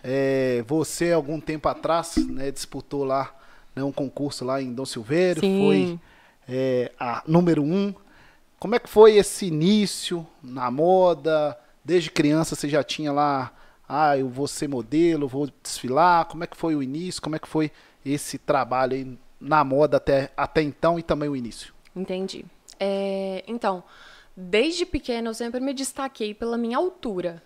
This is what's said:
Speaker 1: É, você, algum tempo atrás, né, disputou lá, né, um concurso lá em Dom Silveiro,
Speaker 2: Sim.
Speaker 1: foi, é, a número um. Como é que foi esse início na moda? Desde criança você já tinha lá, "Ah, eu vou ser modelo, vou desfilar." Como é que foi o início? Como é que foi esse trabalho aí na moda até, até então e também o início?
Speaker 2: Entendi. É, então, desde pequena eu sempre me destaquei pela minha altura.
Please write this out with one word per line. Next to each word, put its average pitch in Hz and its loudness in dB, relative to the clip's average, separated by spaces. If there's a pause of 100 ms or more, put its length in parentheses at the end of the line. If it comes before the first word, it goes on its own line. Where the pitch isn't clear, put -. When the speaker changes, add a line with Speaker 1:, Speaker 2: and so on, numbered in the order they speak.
Speaker 1:
É, 131 0
você, 160 0
algum 151 0
tempo 156 -4
atrás, 160 -2
né, 135 -2
disputou - -8
lá, 135 -2 (420)
né, 135 -4
um 139 -2
concurso 135 -6
lá 135 -2
em 127 -6
Dom 135 -6
Silveiro, 160 0
Speaker 2:
Sim. 196 2
Speaker 1:
foi, 180 4 (480)
é, 127 0
a 117 -4
número 165 4
um. 196 0 (640)
Como 202 -2
é - 2
que - -8
foi 220 10
esse 202 4
início 175 0 (180)
na 127 -6
moda? 156 2 (260)
Desde 160 0
criança 151 2
você 151 -6
já 143 2
tinha 147 -6
lá, 143 0 (340)
"Ah, 143 2
eu 135 -2
vou 135 -4
ser - -6
modelo, 143 0
vou 139 -4 (140)
desfilar." 165 2
Como 165 -10
é 170 -8
que - -20
foi 165 0
o 143 -2
início? 160 -8
Como 156 -6
é 156 -6
que - -14
foi 156 -2 (340)
esse 139 -4
trabalho 127 0
aí 131 -8 (220)
na 147 4
moda 135 4
até, 139 2
até 143 0
então 165 0
e 160 -8
também 147 -2
o 143 -4
início? 120 -10 (220)
Speaker 2:
Entendi. 185 -8 (340)
É, 196 -4
então, 202 -4 (520)
desde 254 0
pequena 233 -6
eu 220 -8
sempre 240 -6
me 269 -4
destaquei 262 -6
pela 233 -4
minha 233 -2
altura. 185 -4